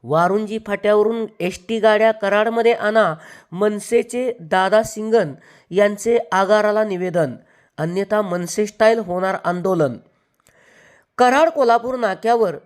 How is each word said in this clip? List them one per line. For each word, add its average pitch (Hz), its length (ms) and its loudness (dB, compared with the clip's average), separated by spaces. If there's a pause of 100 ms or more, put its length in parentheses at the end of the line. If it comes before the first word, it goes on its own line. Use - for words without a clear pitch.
वारुंजी 190 600 -2
फाट्यावरून 208 600 0 (140)
एसटी 196 380 -6
गाड्या 214 340 4
कराडमध्ये 220 600 0
आणा, 208 420 0 (380)
मनसेचे 233 880 -2
दादा 190 420 2
सिंगन 214 500 -2 (380)
यांचे 208 480 0 (140)
आगाराला 208 520 2
निवेदन, 175 500 -2 (440)
अन्यथा 196 440 -2
मनसे 180 440 -4
स्टाईल 226 320 2
होणार 185 460 -4
आंदोलन. 170 520 -2 (1200)
कराड 262 300 4
कोल्हापूर 247 480 0
नाक्यावर 214 680 0